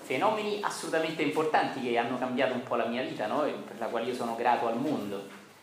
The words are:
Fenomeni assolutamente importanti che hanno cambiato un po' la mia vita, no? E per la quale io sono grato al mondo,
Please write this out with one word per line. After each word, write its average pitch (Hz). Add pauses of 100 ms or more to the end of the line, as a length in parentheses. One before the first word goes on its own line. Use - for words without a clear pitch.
Fenomeni 208
assolutamente 160
importanti 147
che 120
hanno 120
cambiato 127
un 120
po' 123
la 113
mia 117
vita, 107
no? 131
E 117
per 104
la 117
quale 117
io 123
sono 117
grato 117
al 117
mondo, 104 (360)